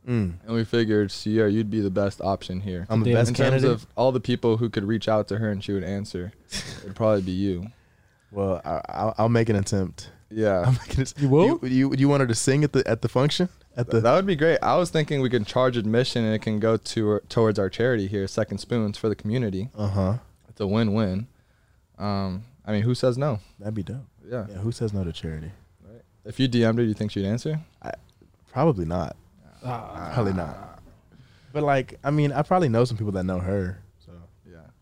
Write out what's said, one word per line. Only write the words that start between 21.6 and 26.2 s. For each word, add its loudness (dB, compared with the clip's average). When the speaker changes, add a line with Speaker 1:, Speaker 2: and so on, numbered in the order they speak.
Speaker 2:
Um, -4
I -6
mean, 2
who 2
says 0
no? -2
Speaker 1:
That'd -8
be -4
dope. -8
Speaker 2:
Yeah. -8
Speaker 1:
Yeah, -14
who -4
says -4
no -2
to -4
charity? -8
Speaker 2:
Right. -20